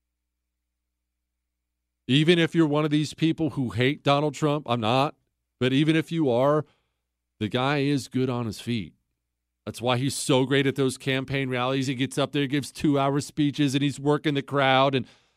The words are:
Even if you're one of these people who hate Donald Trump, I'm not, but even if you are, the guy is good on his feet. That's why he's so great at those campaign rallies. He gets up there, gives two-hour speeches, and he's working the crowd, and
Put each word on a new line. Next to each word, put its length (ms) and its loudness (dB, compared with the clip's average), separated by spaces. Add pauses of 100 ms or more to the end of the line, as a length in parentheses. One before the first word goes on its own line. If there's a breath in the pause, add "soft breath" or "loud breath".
(2000)
Even 320 4
if 160 0
you're 100 4
one 200 0
of 60 -4
these 220 0
people 380 -2
who 180 -4
hate 340 -2
Donald 300 2
Trump, 340 -2
I'm 120 0
not, 360 0 (440)
but 140 0
even 220 2
if 160 -2
you 180 0
are, 360 2 (720)
the 100 -4
guy 300 0
is 280 0
good 220 -2
on 160 -4
his 140 -8
feet. 340 -6 (720)
That's 160 -12
why 160 0
he's 180 -2
so 300 2
great 200 2
at 100 -2
those 220 -2
campaign 520 -4
rallies. 360 -2
He 80 -4
gets 240 -4
up 140 0
there, 160 -2
gives 240 -4
two-hour 500 0
speeches, 540 0
and 80 0
he's 160 -2
working 340 0
the 80 -2
crowd, 540 2
and 100 -4 (320 soft breath)